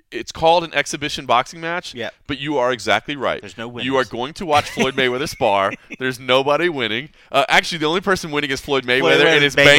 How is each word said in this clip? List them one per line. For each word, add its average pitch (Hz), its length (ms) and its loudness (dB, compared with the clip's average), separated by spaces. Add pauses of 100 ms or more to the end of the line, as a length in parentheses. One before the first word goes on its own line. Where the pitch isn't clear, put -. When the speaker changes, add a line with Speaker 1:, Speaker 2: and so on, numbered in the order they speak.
(120)
Speaker 1:
it's 113 200 -10
called 165 320 2
an 160 100 -10
exhibition 143 540 -4
boxing 127 340 0
match, 170 320 -8
Speaker 2:
Yeah. 113 160 -8 (160)
Speaker 1:
but 143 140 -8
you 143 180 -4
are 123 140 2
exactly 110 440 -2
right. 95 260 -2
Speaker 2:
There's 104 180 -16
no 117 80 -8 (120)
Speaker 1:
You 127 140 -4
are 135 40 2
Speaker 2:
winners. 127 120 0
Speaker 1:
going 120 260 -8
to 196 100 -10
watch 147 260 2
Floyd 175 240 -2
Mayweather 131 340 0
spar. 101 420 2 (140)
Speaker 2:
<laughs> - 140 -16
Speaker 1:
There's 127 200 -6
nobody 139 480 2
winning. 127 420 -4 (220)
Uh, 135 160 2
actually, 185 300 2
the 151 80 -2
only 170 160 0
person 185 300 -4
winning 147 180 -2
is 135 100 -4
Floyd 135 260 -2
Mayweather 123 160 2
Speaker 2:
Floyd 135 200 4
Speaker 1:
and 151 80 6
Speaker 2:
Mayweather's 151 140 4
Speaker 1:
his 135 120 0
bank 143 120 6 (120)